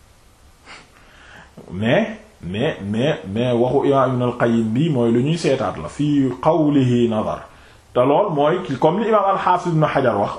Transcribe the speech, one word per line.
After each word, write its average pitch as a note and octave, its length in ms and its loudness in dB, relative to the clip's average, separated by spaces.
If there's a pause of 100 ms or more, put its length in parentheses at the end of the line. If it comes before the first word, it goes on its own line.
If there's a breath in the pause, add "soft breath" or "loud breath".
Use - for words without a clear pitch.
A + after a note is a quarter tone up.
(1700 loud breath)
Mais, B2 460 -2 (240)
mais, G2+ 400 -6
mais, A2 460 -2
mais A#2+ 240 -2
waxu B2+ 360 0
Imaam C3 260 2
Ibn B2 80 -2
al-Qayyim A#2 520 0
bi D#3 160 0
mooy A#2+ 220 0
lu A#2+ 100 2
ñuy D#3 160 0
seetaat C3 440 -2
la, D2+ 60 -10
fii C#3+ 440 0 (100)
qawlihi C#3 680 2
nazar. - 380 -4 (480 soft breath)
Te B2 60 4
lool D3+ 320 2
mooy D#3 340 0
ki, C#3 120 -6
comme E3 220 2
li A3+ 80 -2
Imaam G3 280 2
al-Hafiz F3+ 360 0
Ibn D#3 120 2
Hajar B2 340 0
wax, G2+ 200 0